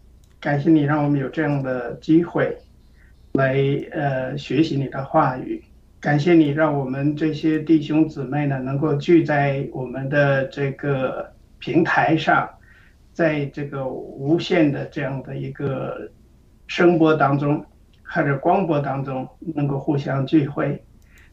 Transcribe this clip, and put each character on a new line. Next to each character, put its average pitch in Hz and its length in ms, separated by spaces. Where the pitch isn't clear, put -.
感 143 220
谢 165 80
你 156 120
让 147 220
我 143 60
们 139 100
有 127 100
这 160 120
样 143 220
的 127 320
机 165 280
会 139 320
来， 135 260
呃， 135 460
学 143 240
习 156 160
你 131 120
的 139 140
话 139 320
语。 - 280
感 147 200
谢 175 140
你 156 160
让 147 280
我 139 60
们 139 320
这 156 180
些 156 260
弟 156 220
兄 151 280
姊 139 160
妹 143 200
呢， 135 140
能 135 180
够 147 180
聚 156 280
在 143 480
我 127 140
们 131 240
的 139 380
这 139 240
个 135 600
平 - 220
台 156 360
上， 151 320
在 151 320
这 143 180
个 135 220
无 139 520
限 165 320
的 131 180
这 - 140
样 135 220
的 139 140
一 135 140
个 135 600
声 175 320
波 156 140
当 139 260
中， 147 260
或 - 180
者 139 180
光 180 280
波 147 140
当 139 200
中， 131 240
能 143 100
够 139 140
互 143 180
相 135 300
聚 151 180
会。 - 380